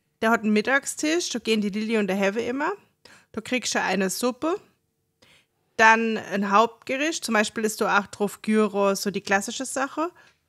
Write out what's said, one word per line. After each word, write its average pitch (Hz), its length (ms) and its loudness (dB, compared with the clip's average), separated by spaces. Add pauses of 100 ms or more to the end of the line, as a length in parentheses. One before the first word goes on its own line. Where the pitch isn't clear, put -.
(200)
der 226 100 2
hat 226 120 2
einen 214 100 0
Mittagstisch, 269 760 0
da 240 80 -4
gehen 220 220 0
die 208 100 -2
Lilly 214 260 -2
und 208 120 0
der 190 80 0
Hewe 196 240 0
immer. 277 320 -4 (600)
Da 226 80 -8
kriegst - 360 -4
du 208 40 0
eine 190 300 0
Suppe, 311 500 -4 (1160)
dann 220 420 6
ein 202 320 -4
Hauptgericht, 262 720 0
zum 226 100 -2
Beispiel 214 300 0
ist 214 160 -6
da 196 200 2
auch 190 80 -4
drauf - 340 -6
Gyros, 202 600 2
so 202 100 -2
die 190 80 -4
klassische 208 440 -2
Sache. 285 460 -4 (380)